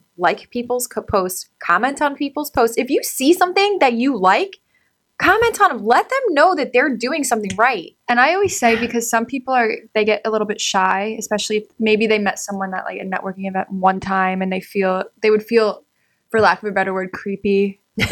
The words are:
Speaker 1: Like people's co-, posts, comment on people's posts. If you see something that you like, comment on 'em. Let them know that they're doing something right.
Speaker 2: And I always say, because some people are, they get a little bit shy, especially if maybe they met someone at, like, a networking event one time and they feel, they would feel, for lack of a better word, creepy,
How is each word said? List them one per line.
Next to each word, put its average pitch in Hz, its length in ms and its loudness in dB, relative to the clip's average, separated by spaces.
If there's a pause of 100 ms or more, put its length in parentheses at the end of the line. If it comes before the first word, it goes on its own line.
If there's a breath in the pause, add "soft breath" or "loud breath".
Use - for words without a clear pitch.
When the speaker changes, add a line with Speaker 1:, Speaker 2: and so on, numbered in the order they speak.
(180)
Speaker 1:
Like 180 320 -2
people's 240 380 -4
co-, - 140 -8
posts, 185 480 -2 (100)
comment 254 420 0
on 285 140 0
people's 294 360 -6
posts. 233 260 2
If 247 120 -2
you 302 140 0
see 269 300 0
something 370 460 2
that 262 140 4
you 247 240 0
like, 202 400 2 (640)
comment 427 420 2
on 359 100 6
'em. 208 140 -6
Let 262 240 4
them 523 100 -2 (100)
know 330 260 4
that 285 180 -4
they're 262 220 2
doing 277 280 -4
something 208 340 -2
right. 233 380 0 (120)
Speaker 2:
And 240 120 2
I 294 140 4
always 392 240 0
say, 226 220 2
because 233 300 -4
some 233 160 0
people 262 280 -6
are, 233 180 2 (220)
they 214 120 2
get 214 200 0
a 226 40 -2
little 214 180 -2
bit 208 140 -6
shy, 196 580 0
especially 214 380 -4
if 214 60 -2 (160)
maybe 214 280 2
they 214 120 2
met 196 200 -2
someone 196 340 -8
at, 185 120 -8
like, 190 160 -10
a 190 40 -10
networking 190 420 -6
event 190 240 -4
one 190 280 0
time 190 420 -2
and 190 100 -2
they 190 100 -4
feel, 190 420 -2 (180)
they 214 100 4
would 214 120 2
feel, 220 400 0 (460)
for 226 100 0
lack 185 220 4
of 214 80 -6
a - 20 -6
better 190 220 -2
word, 185 200 -6
creepy, 196 640 -2 (320)